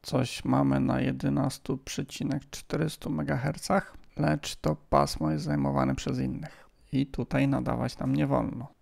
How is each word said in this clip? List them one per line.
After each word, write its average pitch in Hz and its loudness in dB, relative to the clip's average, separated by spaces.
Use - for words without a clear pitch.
Coś - 0
mamy 135 4
na 131 2
jedenastu 139 0
przecinek - -6
czterystu - -4
megahercach, 143 -2
lecz 151 0
to 156 0
pasmo - 2
jest 151 -2
zajmowane 131 0
przez 131 -2
innych 131 -6
i 135 2
tutaj 135 0
nadawać 127 0
nam 131 0
nie 147 2
wolno. 120 0